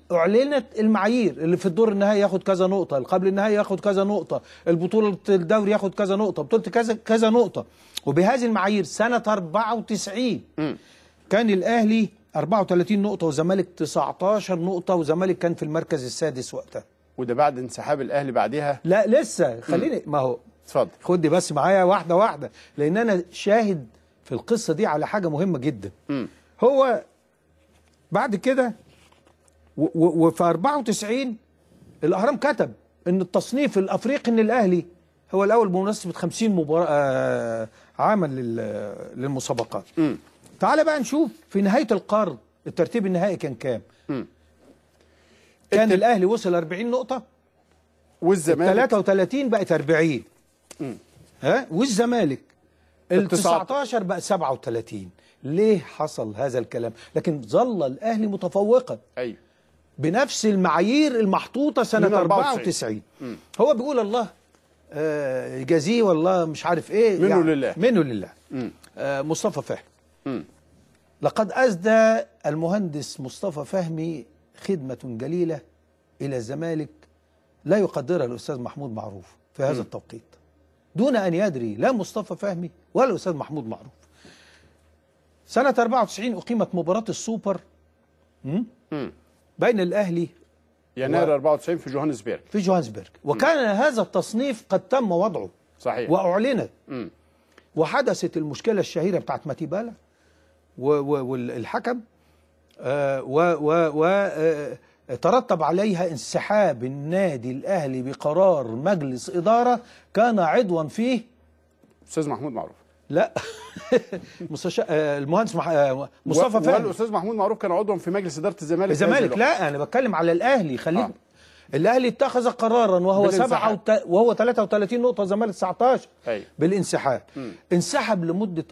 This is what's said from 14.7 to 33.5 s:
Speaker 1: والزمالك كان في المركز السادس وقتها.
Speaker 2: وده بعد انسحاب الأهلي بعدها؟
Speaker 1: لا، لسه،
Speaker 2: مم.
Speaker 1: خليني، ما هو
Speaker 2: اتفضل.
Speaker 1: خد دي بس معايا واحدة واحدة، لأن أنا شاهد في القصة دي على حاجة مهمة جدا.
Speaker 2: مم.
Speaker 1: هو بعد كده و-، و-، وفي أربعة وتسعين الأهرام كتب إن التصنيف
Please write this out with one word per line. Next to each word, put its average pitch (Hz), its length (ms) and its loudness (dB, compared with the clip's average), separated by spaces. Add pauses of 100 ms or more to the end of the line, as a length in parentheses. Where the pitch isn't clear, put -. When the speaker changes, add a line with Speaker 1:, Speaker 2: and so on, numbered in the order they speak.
Speaker 1:
والزمالك 170 420 0
كان 170 180 -2
في - 80 -8
المركز 156 420 -4
السادس 131 480 -6
وقتها. 123 300 -12 (340)
Speaker 2:
وده 123 160 -2
بعد 143 240 2
انسحاب 127 440 -4
الأهلي 139 300 -2
بعدها؟ 131 520 -2
Speaker 1:
لا، 190 240 4
لسه، 214 480 2
Speaker 2:
مم. 120 60 -12
Speaker 1:
خليني، 202 440 -2
ما 147 140 -2
هو 127 180 0 (280)
Speaker 2:
اتفضل. 123 240 0 (120)
Speaker 1:
خد 180 200 2
دي 156 80 4
بس 170 220 2
معايا 175 320 4
واحدة 175 320 2
واحدة، 165 360 0 (260)
لأن 151 200 2
أنا 214 340 2
شاهد 202 560 0 (360)
في - 80 -14
القصة 214 420 -2
دي 196 120 -2
على 151 220 0
حاجة 190 220 -2
مهمة 160 300 0
جدا. 120 320 -4 (180)
Speaker 2:
مم. 131 180 -4 (360)
Speaker 1:
هو 262 400 4 (1080)
بعد 226 240 0
كده 254 380 0 (1040)
و-، 139 60 0
و-، 165 440 2
وفي 160 160 0
أربعة 175 340 2
وتسعين 233 600 -4 (680)
الأهرام 190 340 2
كتب 214 360 0 (340)
إن 185 140 2
التصنيف 202 560 -2